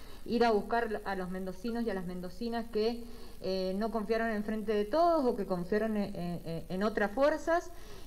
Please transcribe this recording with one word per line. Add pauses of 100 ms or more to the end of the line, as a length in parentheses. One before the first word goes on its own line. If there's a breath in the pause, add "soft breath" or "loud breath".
(260 loud breath)
ir
a
buscar
a
los
mendocinos
y
a
las
mendocinas
que, (380 loud breath)
eh,
no
confiaron
en
Frente
de
Todos
o
que
confiaron
en,
en,
en
otras
fuerzas. (380 loud breath)